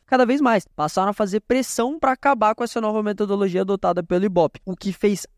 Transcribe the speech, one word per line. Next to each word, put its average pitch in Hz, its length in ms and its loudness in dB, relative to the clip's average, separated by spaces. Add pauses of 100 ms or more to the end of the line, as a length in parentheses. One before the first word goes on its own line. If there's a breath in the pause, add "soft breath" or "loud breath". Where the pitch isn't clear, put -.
cada 254 200 2
vez 262 140 2
mais. 233 340 2
Passaram 185 360 -2
a 208 40 -2
fazer 208 280 -2
pressão 254 580 -2
pra 262 140 2
acabar 226 420 2
com - 80 -6
essa 233 160 -4
nova 214 240 0
metodologia 196 600 0
adotada 185 380 0
pelo 180 220 0
Ibope, 180 420 0
o 185 120 -8
que 196 160 -6
fez 208 340 -2 (100)